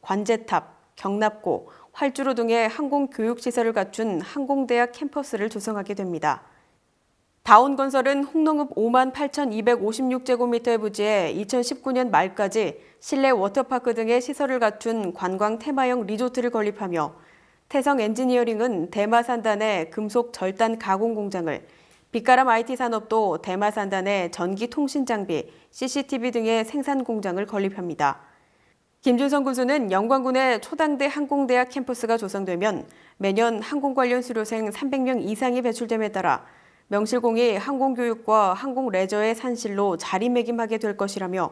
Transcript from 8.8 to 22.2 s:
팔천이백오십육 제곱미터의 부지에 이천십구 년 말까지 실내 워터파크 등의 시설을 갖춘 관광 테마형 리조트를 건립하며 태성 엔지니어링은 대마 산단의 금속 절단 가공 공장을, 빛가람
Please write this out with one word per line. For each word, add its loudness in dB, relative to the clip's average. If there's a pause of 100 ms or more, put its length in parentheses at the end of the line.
팔천이백오십육 0
제곱미터의 0
부지에 0
이천십구 -2
년 0
말까지 0 (200)
실내 2
워터파크 0
등의 0
시설을 -2
갖춘 -2
관광 -2
테마형 0
리조트를 -2
건립하며 -2 (540)
태성 2
엔지니어링은 0
대마 2
산단의 -2
금속 -2
절단 -2
가공 0
공장을, -4 (460)
빛가람 4